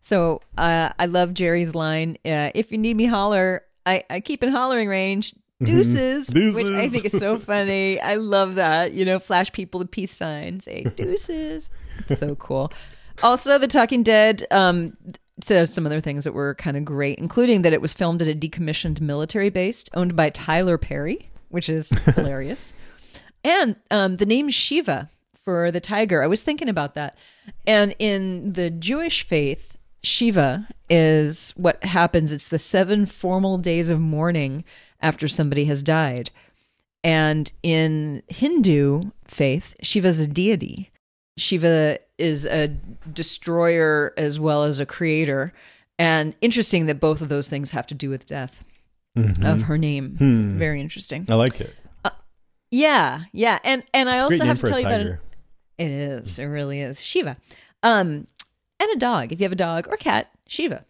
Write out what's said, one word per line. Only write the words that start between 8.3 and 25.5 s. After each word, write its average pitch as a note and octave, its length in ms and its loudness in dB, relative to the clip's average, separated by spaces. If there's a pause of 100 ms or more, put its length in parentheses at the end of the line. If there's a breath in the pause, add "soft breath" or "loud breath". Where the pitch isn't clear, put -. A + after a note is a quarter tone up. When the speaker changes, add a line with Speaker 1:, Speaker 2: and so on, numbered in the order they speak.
Speaker 1:
that. E3 360 2
You F#3 140 0
know, F#3 140 0
flash F#3 320 0
people F#3 280 -8
the F3+ 60 -4
peace G3 260 -8
sign, E3+ 480 -8
say, - 240 -12
Speaker 2:
<laughs> - 120 -4
Speaker 1:
"Deuces." D#4+ 760 -6 (400 loud breath)
It's C#3 100 -2
so D3 160 -4
cool. C#3 360 -6 (500 loud breath)
Also, B3+ 360 4
The C4+ 100 2
Talking A#3+ 360 4
Dead, G#3+ 480 4
um, F3 420 2 (480)
says E3+ 320 4
some E3 120 -2
other D3+ 160 -2
things C#3+ 240 -6
that D3+ 80 -6
were C#3+ 220 -4
kinda C#3+ 260 -4
great, C#3+ 360 -4
including A3+ 440 2
that E3+ 120 6
it - 80 2
was D#3 120 -4
filmed E3+ 280 0
at D#3+ 60 0
a D#3 80 0
decommissioned D#3 680 -4
military D#3 480 -2
base G3 440 -2
owned F3+ 220 0
by D#3+ 140 4
Tyler E3+ 480 0
Perry, D#3 520 -6 (200)
which E3+ 200 -4
is D#3+ 200 -4
Speaker 2:
<laughs> - 260 4
Speaker 1:
hilarious. C#3 580 -4 (680 loud breath)
And, D4+ 320 2 (160)
um, F#3+ 260 2
the G#3 80 2
name C4 240 2
Shiva G#3 600 -2 (240)
for F3 380 -2